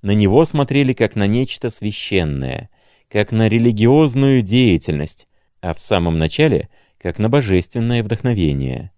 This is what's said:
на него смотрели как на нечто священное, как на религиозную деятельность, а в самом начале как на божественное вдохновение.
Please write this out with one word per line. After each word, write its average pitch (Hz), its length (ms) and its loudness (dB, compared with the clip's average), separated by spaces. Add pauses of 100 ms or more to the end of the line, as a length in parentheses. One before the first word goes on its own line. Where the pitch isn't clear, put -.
на 101 100 -2
него 107 340 4
смотрели 139 480 0
как 110 220 -2
на 101 120 0
нечто 117 420 -2
священное, 78 1000 -4 (400)
как 104 220 -2
на 113 160 2
религиозную 123 920 2
деятельность, 95 880 0 (340)
а 87 120 -6
в - 60 -10
самом 85 380 0
начале 90 520 0 (280)
как - 220 -8
на 110 100 0
божественное 117 760 0
вдохновение. 82 960 -2